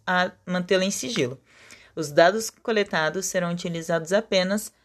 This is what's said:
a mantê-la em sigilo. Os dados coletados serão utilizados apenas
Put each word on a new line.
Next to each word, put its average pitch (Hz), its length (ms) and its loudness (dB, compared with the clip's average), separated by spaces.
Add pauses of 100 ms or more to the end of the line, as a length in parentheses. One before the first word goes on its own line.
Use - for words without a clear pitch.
a 185 260 0 (140)
mantê-la 180 400 0
em 196 60 -2
sigilo. 156 480 -4 (560)
Os 151 160 -6
dados 185 380 4
coletados 185 800 -2
serão 175 260 -2
utilizados 165 580 -4
apenas 202 640 0 (120)